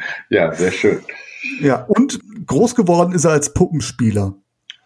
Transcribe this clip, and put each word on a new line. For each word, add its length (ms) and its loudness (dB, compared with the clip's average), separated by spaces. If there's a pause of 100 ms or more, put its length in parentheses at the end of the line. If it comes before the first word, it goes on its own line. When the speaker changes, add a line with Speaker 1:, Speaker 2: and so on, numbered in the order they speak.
(300)
Speaker 1:
Ja, 240 2
sehr 180 0
schön. 280 0 (640)
Speaker 2:
Ja, 260 0
und 320 0 (280)
groß 260 2
geworden 400 2
ist 120 2
er 60 4
als 220 0
Puppenspieler. 840 0 (480)